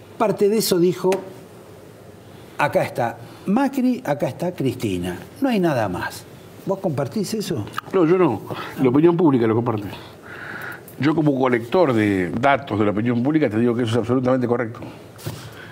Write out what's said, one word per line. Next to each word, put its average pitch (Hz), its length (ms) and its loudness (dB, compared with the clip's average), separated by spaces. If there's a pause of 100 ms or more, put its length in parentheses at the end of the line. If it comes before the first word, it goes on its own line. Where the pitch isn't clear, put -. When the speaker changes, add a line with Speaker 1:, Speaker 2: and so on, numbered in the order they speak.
(160)
Speaker 1:
Parte 208 320 2
de 220 100 2
eso 190 200 2
dijo, 180 320 2 (1500)
acá 156 260 0
está 120 340 -4 (280)
Macri, 254 580 0
acá 143 240 -2
está 180 240 -6
Cristina, 92 680 -4 (220)
no 269 80 2
hay 233 100 2
nada 139 300 0
más. - 360 -8 (400)
¿Vos 190 140 -2
compartís 165 560 -4
eso? 175 300 -4 (280)
Speaker 2:
No, 180 140 4
yo 175 100 4
no. 143 260 2 (380)
La 131 100 4
opinión 160 260 6
pública 131 320 4
lo 110 80 4
comparte. 110 320 -2 (1120)
Yo 147 120 2
como 151 240 2
colector 127 560 2
de 101 380 2 (100)
datos 135 380 2
de 107 60 4
la 101 80 4
opinión 120 280 0
pública 147 300 2
te 107 80 -2
digo 120 160 2
que 123 80 0
eso 113 100 -2
es 120 60 0
absolutamente 123 480 2
correcto. 117 320 -2 (920)